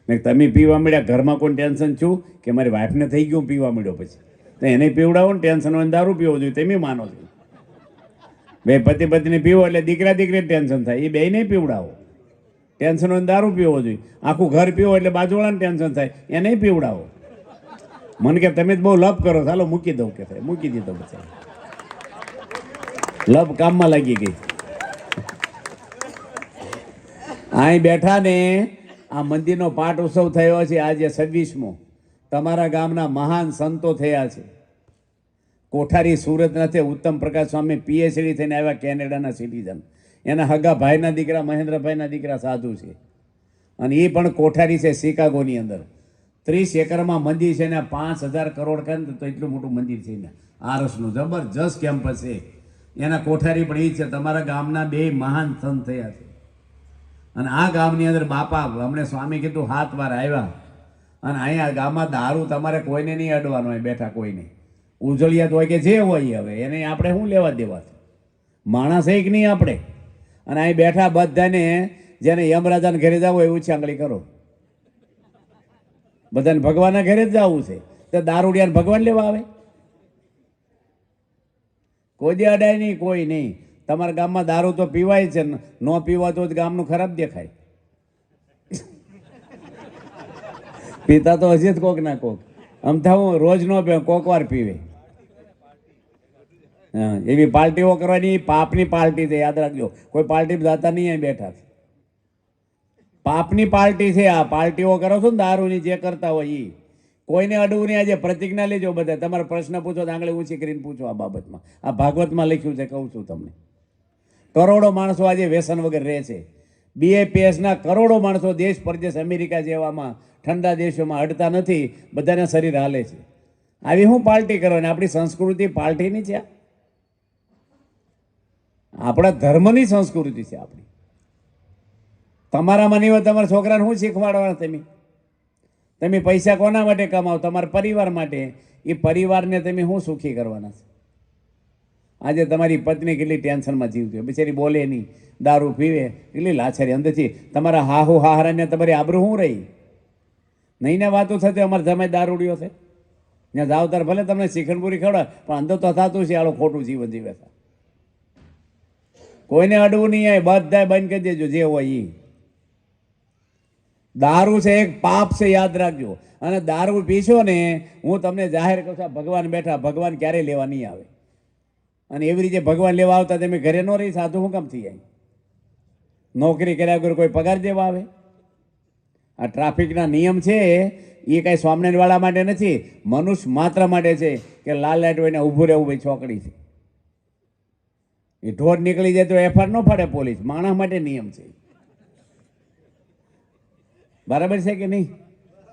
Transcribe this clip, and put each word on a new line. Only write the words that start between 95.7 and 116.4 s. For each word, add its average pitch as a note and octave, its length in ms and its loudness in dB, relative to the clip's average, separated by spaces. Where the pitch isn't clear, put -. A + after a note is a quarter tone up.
હા, G#2+ 220 -4
એવી C#3+ 200 6
પાર્ટીઓ E3 480 4
કરવાની, F3+ 440 0
પાપની D#3+ 460 0
પાર્ટી D#3+ 420 0
છે, D3+ 100 -2
યાદ D3 220 0
રાખજો. C#3+ 320 -4
કોઈ D#3 120 0
પાર્ટીમાં D#3+ 400 0
જાતા D#3+ 280 2
નહીં, F3 180 -2
અહીં D#3+ 120 -4
બેઠા A#2 300 -6
છે. - 160 -20
પાપની E3+ 420 0
પાર્ટી G3 480 4
છે G3 140 4
આ. E3+ 160 4
પાર્ટીઓ E3+ 540 0
કરો F#3+ 240 0
છો A#3 100 4
ને A3+ 60 0
દારૂની, F#3 440 0
જે F3 160 -2
કરતા E3+ 340 -6
હોય D#3 160 -2
ઈ. C#3 260 -8
કોઈને G3 260 0
અડવું G#3 320 0
નહીં. G#3 120 0
આજે G3+ 160 2
પ્રતિજ્ઞા F#3+ 520 -4
લેજો F#3 260 -4
બધા. D#3+ 240 -2
તમારે E3+ 280 -4
પ્રશ્ન E3+ 360 -6
પૂછો F3 240 -6
તો E3 80 -6
આંગળી E3+ 200 -6
ઊંચી E3 240 -8
કરીને D3 260 -8
પૂછો C3+ 220 -12
આ A2+ 80 -8
બાબતમાં. G2 760 -12
આ - 20 -2
ભાગવતમાં D#3 560 0
લખ્યું D3+ 300 -2
છે, C3 100 -6
કહું C3 280 -10
છું G#2 120 -14
તમને. - 240 -14
કરોડો G3+ 360 6
માણસો F#3+ 340 0
આજે F#3 220 2
વ્યસન E3 340 0
વગર D#3 220 -2
રહે C#3+ 200 -4
છે. F2+ 240 -14